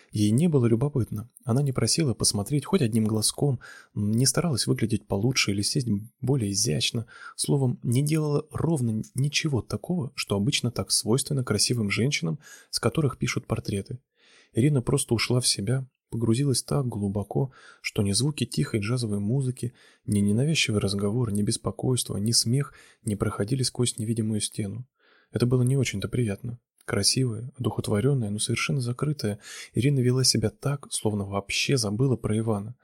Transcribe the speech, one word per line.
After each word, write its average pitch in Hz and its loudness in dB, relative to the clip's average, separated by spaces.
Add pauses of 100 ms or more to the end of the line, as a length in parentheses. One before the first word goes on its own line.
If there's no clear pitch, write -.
(120)
Ей 104 2
не 143 4
было 139 4
любопытно, 117 0 (160)
она 123 0
не 139 0
просила 123 0
посмотреть 131 -2
хоть - 0
одним 110 2
глазком, 110 0 (340)
не 110 2
старалась 151 0
выглядеть 117 0
получше 110 0
или 101 0
сесть 120 0 (320)
более 123 0
изящно, 113 0 (280)
словом, 135 0
не 120 2
делала 151 0
ровно 120 0 (120)
ничего 139 0
такого, 170 -4
что - -2
обычно 107 0
так 113 -4
свойственно 131 0
красивым 110 0
женщинам, 120 0 (320)
с - -6
которых 135 0
пишут - -4
портреты. 107 -4 (560)
Ирина 135 4
просто - 0
ушла 120 2
в 123 -2
себя, 127 0 (240)
погрузилась 120 2
так 143 -2
глубоко, 104 -2 (320)
что - -2
ни 101 2
звуки 120 0
тихой - -2
джазовой 107 -2
музыки, 123 -2 (320)
ни 104 2
ненавязчивый 107 2
разговор, 101 0
ни 104 0
беспокойство, 117 -2
ни 104 0
смех 127 2 (320)
не 104 0
проходили 104 0
сквозь - -2
невидимую 110 0
стену. 107 -6 (460)
Это 117 2
было 127 4
не 127 2
очень-то 104 0
приятно. 120 -4 (280)
Красивая, 113 0
одухотворенная, 117 0
но 104 -4
совершенно 131 -2
закрытая, 123 -4 (340)
Ирина 135 2
вела 127 4
себя 110 2
так, - -6
словно 104 -2
вообще 101 -2
забыла 117 0
про 110 -2
Ивана. 110 -2